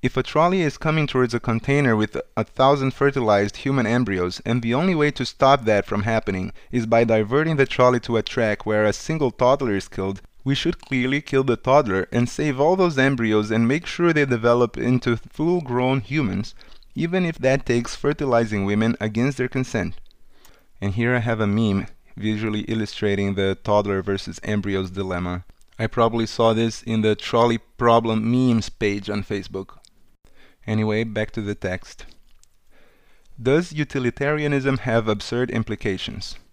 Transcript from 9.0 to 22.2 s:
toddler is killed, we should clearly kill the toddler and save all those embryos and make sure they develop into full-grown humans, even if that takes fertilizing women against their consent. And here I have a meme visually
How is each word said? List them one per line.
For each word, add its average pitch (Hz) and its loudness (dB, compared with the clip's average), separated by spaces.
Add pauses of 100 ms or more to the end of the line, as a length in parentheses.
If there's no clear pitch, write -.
toddler 127 2
is 95 -2
killed, 98 -4 (240)
we 135 0
should - -2
clearly 131 -2
kill 135 0
the 123 2
toddler 123 2
and 123 0
save 143 -2
all 165 4
those 175 2
embryos 113 2
and 113 2
make 147 0
sure 170 0
they 147 2
develop 120 2
into 120 0
full-grown 135 -2
humans, 110 -4 (400)
even 175 -2
if 165 -6
that 131 0
takes 120 0
fertilizing 117 0
women 107 2
against 113 -2
their 123 -4
consent. 117 -4 (840)
And 98 -2
here 120 0
I - 2
have 113 -2
a 107 2
meme 101 0 (280)
visually 107 -4